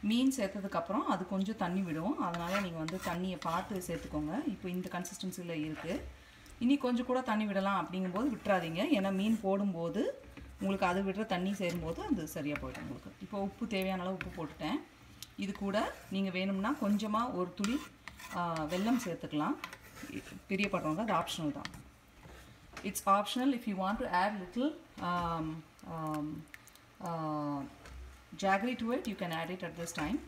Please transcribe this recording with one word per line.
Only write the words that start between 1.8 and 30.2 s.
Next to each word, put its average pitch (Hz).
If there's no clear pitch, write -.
விடும். 170
அதனால 170
நீங்க 165
வந்து 165
தண்ணியை 180
பார்த்து 185
சேர்த்துக்கோங்க. 151
இப்போ 185
இந்த 180
கன்சிஸ்டன்சில 180
இருக்கு. 156
இனி 254
கொஞ்சம் 247
கூட 254
தண்ணி 214
விடலாம் 196
அப்படிங்கும்போது 185
விட்டுறாதீங்க. 175
ஏன்னா 196
மீன் 214
போடும்போது 190
உங்களுக்கு 190
அது 190
விடுற 196
தண்ணி 185
சேரும்போது 170
அது 175
சரியா 147
போயிடும் 131
உங்களுக்கு. -
இப்போ 196
உப்பு 202
தேவையான 185
அளவு 190
உப்பு 170
போட்டுட்டேன். 208
இது 190
கூட 196
நீங்க 190
வேணும்னா 196
கொஞ்சமா 208
ஒரு 180
துளி, 226
ஆ, 180
வெல்லம் 226
சேர்த்துக்கலாம். 165
பிரியப்படுறவங்க 156
அது 202
ஆப்ஷனல் 151
தான். -
It's -
optional 247
if -
you 196
want 208
to 233
add 208
little, 247
um, 170
um, 156
uh, 151
jaggery 196
to 226
it, 262
you 202
can 175
add 165
it 185
at 165
this 170
time. 165